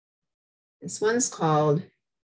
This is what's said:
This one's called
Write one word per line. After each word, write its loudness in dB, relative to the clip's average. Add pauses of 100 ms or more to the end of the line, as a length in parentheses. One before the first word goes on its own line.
(800)
This -10
one's 0
called 2 (500)